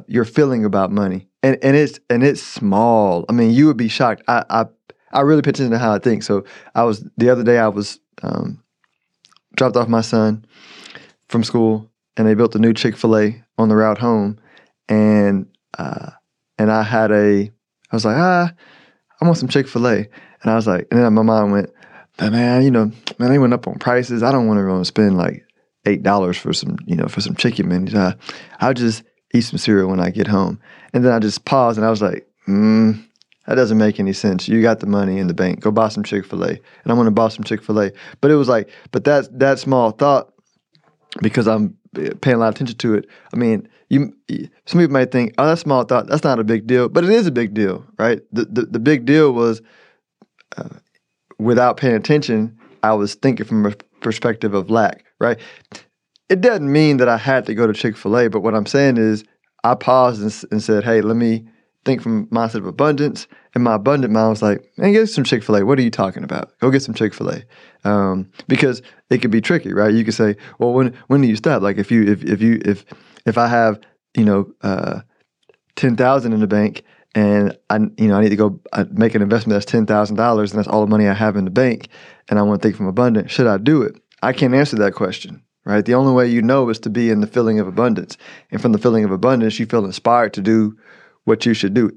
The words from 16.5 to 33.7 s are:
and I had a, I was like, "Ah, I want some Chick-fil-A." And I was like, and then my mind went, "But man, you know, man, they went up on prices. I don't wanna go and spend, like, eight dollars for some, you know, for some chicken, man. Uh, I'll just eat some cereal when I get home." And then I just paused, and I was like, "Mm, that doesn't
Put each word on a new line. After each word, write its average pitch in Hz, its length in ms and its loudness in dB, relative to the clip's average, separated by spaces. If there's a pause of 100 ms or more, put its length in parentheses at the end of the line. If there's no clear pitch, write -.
and 107 140 2
I 110 120 2
had 110 280 0
a, 104 400 2 (400)
I 117 40 -2
was 110 100 -2
like, 110 120 0
"Ah, 175 340 2 (680)
I 165 40 2
want 170 120 2
some 123 120 -6
Chick-fil-A." 123 480 0
And - 540 -8
I 113 40 2
was 110 100 0
like, 90 240 -2
and 120 100 2
then 117 140 4
my 110 80 4
mind 110 300 2
went, 101 180 -2 (480)
"But 104 140 -2
man, 120 320 2
you 135 80 4
know, 110 200 2 (280)
man, 120 100 0
they 139 100 4
went 123 140 4
up 123 140 -4
on - 80 -8
prices. 123 480 -2
I 127 80 2
don't 123 160 2
wanna 104 160 2
go 95 120 -2
and 90 120 -2
spend, 101 300 2
like, 85 280 -4 (400)
eight 101 160 0
dollars 98 360 0
for - 160 -6
some, - 320 -6
you 87 100 -4
know, 85 120 -2
for - 140 -8
some - 140 -6
chicken, 107 320 -2
man. 92 280 -2
Uh, 98 200 0 (440)
I'll 127 140 0
just 117 300 -4 (300)
eat 120 80 2
some - 180 -6
cereal 98 300 2
when 95 100 -2
I 90 100 -2
get 101 180 -4
home." 95 320 -2 (320)
And 123 140 0
then 127 60 4
I 117 80 0
just 107 260 -4
paused, 120 320 0
and 110 80 0
I 113 60 2
was 107 100 -2
like, - 260 -4 (200)
"Mm, 110 560 2 (420)
that - 100 -2
doesn't 110 220 2